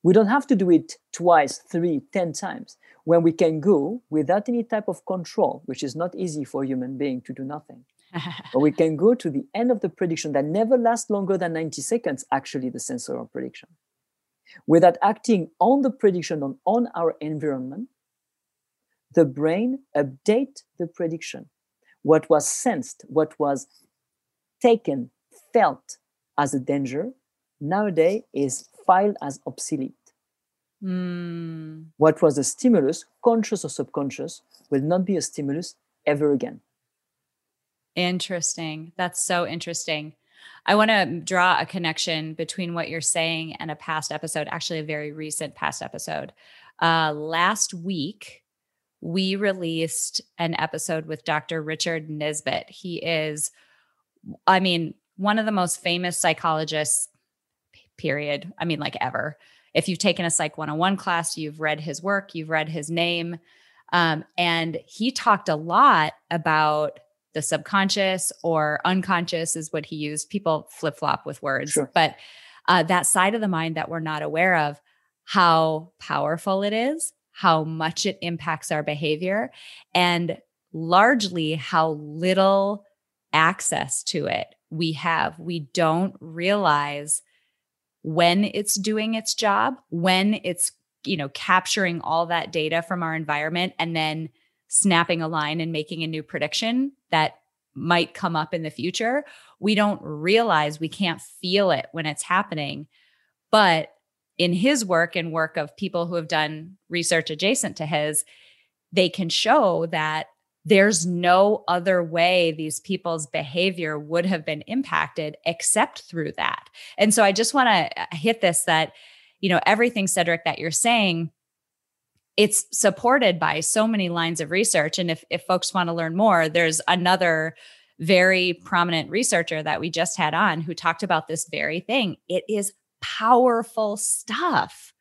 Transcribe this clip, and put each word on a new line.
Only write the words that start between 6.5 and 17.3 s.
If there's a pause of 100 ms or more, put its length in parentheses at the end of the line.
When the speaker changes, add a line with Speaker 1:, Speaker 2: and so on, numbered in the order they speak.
Speaker 1:
a
human
being
to
do
nothing. (280)
Speaker 2:
<laughs>
Speaker 1:
But
we
can
go
to
the
end
of
the
prediction
that
never
lasts
longer
than
ninety
seconds,
actually,
the
sensorial
prediction. (960)
Without
acting
on
the
prediction,
on,
on
our
environment, (1300)